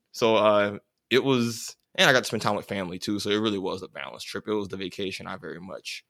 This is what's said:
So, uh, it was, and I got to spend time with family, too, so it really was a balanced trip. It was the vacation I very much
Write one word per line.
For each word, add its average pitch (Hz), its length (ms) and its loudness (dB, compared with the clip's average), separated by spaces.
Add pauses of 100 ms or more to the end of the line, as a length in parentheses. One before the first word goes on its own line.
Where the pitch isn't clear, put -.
(120)
So, 113 240 4
uh, 104 420 4 (320)
it 120 140 4
was, 117 520 0 (200)
and 180 120 6
I - 40 8
got - 80 6
to - 40 -4
spend 110 180 -4
time 107 120 2
with - 120 -4
family, 92 340 -6
too, 104 180 -2
so 101 120 -2
it 104 60 2
really 107 220 0
was 92 240 -6
a - 60 -14
balanced 67 400 -14
trip. - 180 -8
It 107 80 -2
was 101 140 -2
the 95 80 -10
vacation 95 500 -8
I 95 100 -10
very 82 240 -12
much - 500 -14